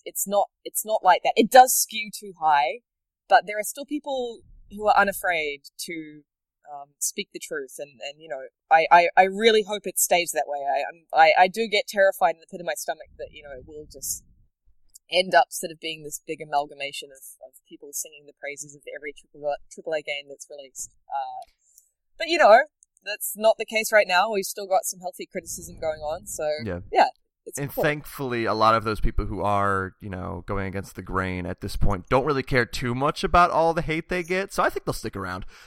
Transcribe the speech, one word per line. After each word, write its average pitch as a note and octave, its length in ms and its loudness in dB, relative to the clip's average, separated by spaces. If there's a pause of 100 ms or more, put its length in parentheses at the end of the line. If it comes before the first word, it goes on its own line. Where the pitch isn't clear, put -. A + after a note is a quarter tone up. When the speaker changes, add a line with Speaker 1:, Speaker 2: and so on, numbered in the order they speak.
Speaker 1:
it's - 220 -8
not, G3+ 220 0 (140)
it's - 220 -8
not G#3+ 180 -2
like F3 200 6
that. E3+ 120 0
It A3 160 4
does B3+ 220 10
skew G#3+ 400 -4
too G3+ 260 -14
high, D#3 420 2 (460)
but - 180 6
there G#3 140 -8
are G#3 40 -4
still C#4 220 -10
people C4 540 -6 (320)
who G#3 160 -4
are G#3 100 6
unafraid E3+ 640 0 (180)
to, D#3 420 -14 (500)
um, C#3+ 180 -16 (100)
speak - 340 -8
the E3+ 60 -14
truth, C#3+ 400 -12
and, C#3+ 120 -14 (120)
and, D3 180 -14
you D#3+ 60 -20
know, C#3 140 -10 (280)
I, D#3+ 220 6
I, F3 240 8
I F#3 80 8
really G#3+ 400 4
hope G3+ 240 -8
it F3+ 100 -10
stays F3 360 2
that D3+ 140 -2
way. C#3+ 120 -6
I, C#3 200 -2
I'm, E3 340 -8
I, D#3+ 300 8
I F#3 40 4
do A3 220 -4
get G3+ 180 0
terrified G3 480 2
in E3 60 -20
the - 100 -20
pit F#3+ 80 -12
of F3 60 -12
my D#3+ 100 -4
stomach D#3 320 -10 (100)
that, D3 140 -12
you D3+ 120 -20
know, C#3+ 140 -16
it B2+ 80 -18
will D3+ 240 -18
just - 340 -12 (840)
end F3+ 240 0
up E3 180 6
sort E3+ 200 -10
of D#3 80 -20
being D#3+ 240 -10
this D3 240 -14
big D3+ 140 -8
amalgamation C#3+ 760 -8
of, C3+ 80 -20 (240)
of C3 60 -20 (160)
people D#3 240 -20
singing D3 340 -12
the C#3+ 100 -20
praises C#3+ 380 -14
of C#3+ 60 -20 (120)
every D3 240 -12
triple D3 300 -14
A, C#3+ 80 -4 (160)
triple E3+ 220 -10
A D#3 80 -2
game C#3+ 260 -10
that's C#3 240 -18
released. C#3 400 -16 (160)
Uh, C3 400 -10 (680)
but, D#4+ 100 -8
you E4 100 0
know, A#3+ 260 8 (420)
that's G#3 320 -10
not G#3+ 200 4
the A3+ 80 -8
case A3 280 -4
right G#3 140 6
now. F#3 260 2
We've G3 100 -2
still G3+ 240 -10
got F#3 160 0
some - 160 -10
healthy F3+ 320 -12
criticism F3 480 -14
going D#3 220 -6
on, D#3+ 260 -8
so, - 160 -10 (220)
Speaker 2:
Yeah. F2+ 140 -6 (120)
Speaker 1:
yeah, E4 160 4 (380)
it's - 120 -12
Speaker 2:
And C#3+ 160 -6
Speaker 1:
cool. B3+ 80 -4
Speaker 2:
thankfully, C#3+ 640 -2
a G#2 100 -2
lot A2 220 4
of A2 80 0
those G#2+ 160 -4
people G#2+ 260 0
who G#2 140 -6
are, G2 640 -2
you G#2 80 -12
know, F2+ 360 -10
going G2 220 -6
against F#2+ 300 -10
the - 40 -12
grain F#2 440 -4
at F2+ 160 -8
this G#2 160 -6
point F#2+ 320 4
don't B2+ 160 4
really C#3 180 -2
care B2 220 2
too A#2+ 280 -4
much C#3 300 -4
about F3 280 4
all E3 220 2
the E3 80 -4
hate D#3+ 280 -6
they F3+ 140 -4
get, F#3 280 -4
so - 100 -4
I A#3+ 80 2
think - 160 -10
they'll D3+ 60 -4
stick - 240 -8
around. F#2 300 -10 (220)